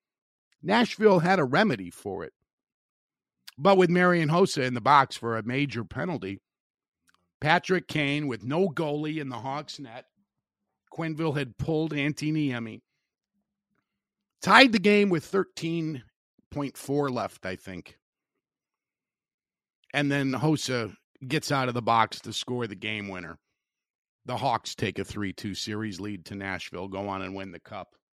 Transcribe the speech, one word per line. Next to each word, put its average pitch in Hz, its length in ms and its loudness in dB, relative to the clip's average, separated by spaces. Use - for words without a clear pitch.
Nashville 202 560 4
had 175 220 4
a 147 40 2
remedy 131 460 0
for 92 320 -8
it. 76 100 -12
But 190 180 6
with 185 140 6
Marian 175 380 4
Hossa 170 340 4
in 127 120 0
the 120 60 -4
box 135 360 6
for 113 200 -4
a 113 60 -4
major 123 400 -4
penalty, 101 560 -6
Patrick 170 480 2
Kane, 147 400 -2
with 110 160 -6
no 165 240 0
goalie 151 520 -4
in 139 100 -8
the 120 80 -8
Hawks' 135 420 -8
net, 123 240 -16
Quenneville 160 420 -4
had 135 220 -4
pulled 160 340 -2
Antti 151 400 -2
Niemi, 120 500 -4
tied 233 300 8
the 220 80 2
game 202 300 6
with 170 160 2
thirteen 165 800 -4
point 143 240 -6
four 143 340 0
left, 113 340 -6
I 92 120 -6
think. 90 400 -14
And 143 180 0
then 139 220 0
Hossa 131 600 0
gets 139 240 -4
out 135 160 0
of 123 80 -4
the 120 80 -4
box 113 380 2
to 113 120 -14
score 120 360 -6
the 98 80 -10
game 104 320 -8
winner. 87 300 -12
The 123 120 -6
Hawks 117 380 -2
take 101 240 -2
a 98 60 -4
three 101 280 -6
two 101 220 -8
series 107 460 -6
lead 98 260 -10
to 110 80 -12
Nashville, 95 540 -8
go 98 200 -6
on 95 140 -6
and 95 120 -8
win 98 160 -10
the 85 100 -16
cup. 98 280 -14